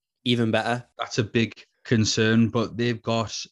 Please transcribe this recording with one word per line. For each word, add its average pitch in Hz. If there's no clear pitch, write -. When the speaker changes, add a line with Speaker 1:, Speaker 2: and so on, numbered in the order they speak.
Speaker 1:
Even 120
better. 113
Speaker 2:
That's -
a 117
big 113
concern, 113
but 110
they've 120
got, 113